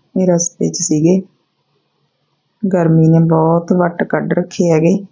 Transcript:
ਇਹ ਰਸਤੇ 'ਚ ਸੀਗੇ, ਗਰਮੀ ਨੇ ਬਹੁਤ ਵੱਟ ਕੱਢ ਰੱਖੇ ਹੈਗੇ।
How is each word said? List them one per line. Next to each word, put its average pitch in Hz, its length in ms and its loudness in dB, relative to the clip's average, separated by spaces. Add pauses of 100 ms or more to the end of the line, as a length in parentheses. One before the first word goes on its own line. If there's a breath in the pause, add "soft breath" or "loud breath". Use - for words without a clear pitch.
(220)
ਇਹ 180 60 0
ਰਸਤੇ 175 420 -2
'ਚ 160 80 -8
ਸੀਗੇ, 165 440 0 (1500)
ਗਰਮੀ 160 340 2
ਨੇ 165 120 4
ਬਹੁਤ 165 540 0
ਵੱਟ 175 300 -2
ਕੱਢ 160 300 -4
ਰੱਖੇ 175 380 -2
ਹੈਗੇ। 165 400 0